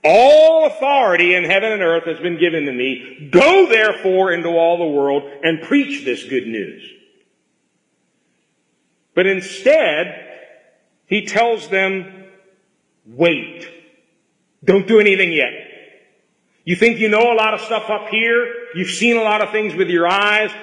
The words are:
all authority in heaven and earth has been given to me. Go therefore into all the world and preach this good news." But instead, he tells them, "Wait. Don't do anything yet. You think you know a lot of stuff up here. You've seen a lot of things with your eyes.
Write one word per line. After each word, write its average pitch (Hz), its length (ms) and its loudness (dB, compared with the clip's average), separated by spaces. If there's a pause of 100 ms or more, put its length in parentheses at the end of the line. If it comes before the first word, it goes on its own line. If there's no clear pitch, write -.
all 302 600 6
authority 233 680 2
in 180 100 0
heaven 196 300 -2
and 202 80 -4
earth 165 240 0
has 165 140 -6
been 175 180 -6
given 160 280 0
to 139 60 -6
me. 131 580 -8
Go 339 360 6
therefore 196 680 0
into 170 180 -4
all 170 280 2
the 170 80 -2
world 143 380 0 (200)
and 160 180 -2
preach 285 440 -2
this 120 180 -6
good 117 240 -6
news." 101 420 -12 (2250)
But 185 140 0
instead, 190 1000 -2 (800)
he 208 180 -4
tells 226 420 -2
them, 190 600 -6 (760)
"Wait. 131 640 -4 (960)
Don't 185 240 0
do 220 140 4
anything 190 320 2
yet. 131 320 -4 (1000)
You 170 120 -2
think 233 240 2
you 214 80 0
know 220 240 2
a 226 40 2
lot 220 180 0
of - 80 -6
stuff 214 280 -6
up 214 200 -6
here. 233 440 -2 (220)
You've 180 140 -6
seen 233 260 0
a 226 80 -2
lot 214 180 0
of 208 100 -4
things 214 220 -4
with 170 160 -2
your 170 160 0
eyes. 208 460 0 (120)